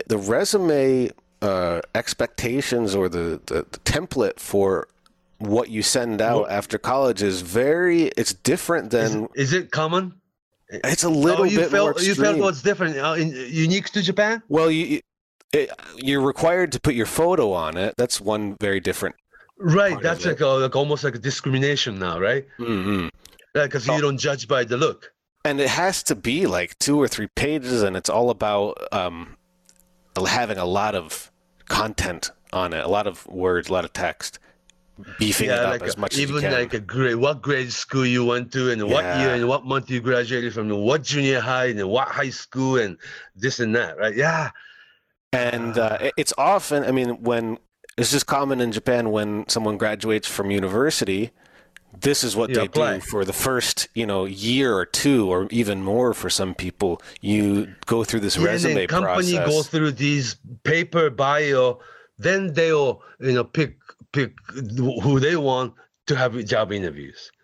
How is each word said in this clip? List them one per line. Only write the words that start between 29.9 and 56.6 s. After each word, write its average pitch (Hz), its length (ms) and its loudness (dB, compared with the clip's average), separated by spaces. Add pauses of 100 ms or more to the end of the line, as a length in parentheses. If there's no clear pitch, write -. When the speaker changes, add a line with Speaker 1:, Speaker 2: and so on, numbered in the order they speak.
Speaker 1:
having 110 320 0
a 90 80 -2
lot 101 300 0
of 80 340 -8 (380)
content 104 640 -4 (220)
on 90 200 -2
it, 80 120 -4
a - 20 -2
lot 101 180 0
of 92 220 -8
words, 90 400 0
a 95 60 -2
lot 90 120 0
of 80 80 -12
text, - 460 -6 (800)
beefing 107 300 0
Speaker 2:
Yeah, 123 60 2
Speaker 1:
it 120 100 2
up - 60 0
Speaker 2:
like 120 120 -4
Speaker 1:
as - 120 -4
Speaker 2:
a, - 40 -14
Speaker 1:
much 104 140 -2
as 135 60 0
you 143 80 0
Speaker 2:
even 143 140 -2
Speaker 1:
can. 143 120 0
Speaker 2:
like 120 200 0
a 113 60 -2
grade, 120 380 0
what 135 240 2
grade 131 300 -2
school 131 340 -2
you 123 200 2
went 120 280 0
to, 127 180 0
and 113 120 -2
what 120 200 2
year 135 240 0
Speaker 1:
Yeah. 127 80 2
Speaker 2:
and 120 120 0
what 131 180 0
month 135 240 -2
you 127 100 -2
graduated 120 540 0
from, 107 160 -4
what 113 340 2
junior 135 380 0
high 127 240 0
and 107 240 -2
what 127 180 0
high 135 220 -4
school 131 480 -2
and 101 200 -2 (380)
this 127 240 -4
and 113 160 0
that, 85 220 -2
right? 104 180 -2
Yeah. 156 360 0 (800)
Speaker 1:
And, 120 440 -2
uh, 110 220 2
Speaker 2:
Ah. - 60 -4
Speaker 1:
it, 135 120 0
it's 151 200 -2
often, 147 480 2
I 123 60 0
mean, 123 300 0
when, 117 360 0 (400)
it's 117 140 2
just 139 140 0
common 139 360 0
in 117 100 0
Japan 113 400 0
when 107 380 -2
someone 107 280 0
graduates 107 520 -2
from 98 200 -4
university, 101 800 0 (640)
this 139 260 0
is 107 120 -2
what 113 140 0
Speaker 2:
You 131 60 -2
Speaker 1:
they 107 100 2
Speaker 2:
apply. 135 300 0
Speaker 1:
do 95 60 -8
for 101 240 -2
the 98 80 -6
first, - 600 -2
you 113 120 -2
know, 98 180 0
year 110 540 0
or 87 80 0
two, 123 440 2
or 92 220 2
even 104 320 0
more 110 300 2
for 95 160 -6
some 92 260 -2
people. 90 460 -4 (200)